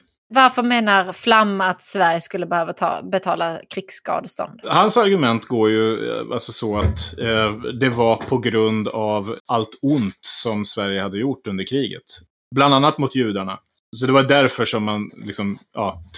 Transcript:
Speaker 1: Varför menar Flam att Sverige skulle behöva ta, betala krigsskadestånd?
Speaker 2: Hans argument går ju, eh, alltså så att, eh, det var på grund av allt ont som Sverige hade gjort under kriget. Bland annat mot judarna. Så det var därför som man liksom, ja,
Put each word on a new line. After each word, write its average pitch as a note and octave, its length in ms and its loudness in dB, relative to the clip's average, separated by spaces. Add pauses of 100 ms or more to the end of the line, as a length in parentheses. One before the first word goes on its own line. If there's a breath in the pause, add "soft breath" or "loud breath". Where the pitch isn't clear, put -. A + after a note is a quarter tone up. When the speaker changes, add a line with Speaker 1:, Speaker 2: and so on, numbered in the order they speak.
(300)
Speaker 1:
Varför B3+ 320 2
menar G#3+ 500 2
Flam G#3+ 480 2
att F#3 220 -2
Sverige E3+ 380 0
skulle F3 260 -6
behöva E3+ 260 -2
ta, - 300 -4
betala E3+ 580 -4 (100)
krigsskadestånd? - 960 -8
Speaker 2:
Hans F#3+ 320 4
argument E3+ 500 2
går A2 240 2
ju, A2 400 0
eh, A2+ 100 -6 (120)
alltså A#2+ 200 -2
så G#2 260 0
att, - 400 0
eh, A2 340 2
det B2 360 -2
var A#2 280 4
på B2+ 220 -2
grund A2 500 2
av G#2+ 480 -2 (100)
allt A#2 360 -2
ont C#3 380 0
som G#2 440 -4
Sverige G2 360 -2
hade G2 180 -6
gjort C3 280 -4
under F#2+ 180 -6
kriget. A2+ 380 -4 (520)
Bland C#3 200 4
annat D3 240 4
mot C3+ 180 -2
judarna. G2 420 -2 (380)
Så B2 100 -2
det C3 60 2
var C3+ 100 6
därför C3 420 4
som G#2+ 200 -2
man G#2 320 -4
liksom, G2+ 420 -8 (160)
ja, F2+ 280 -6 (160)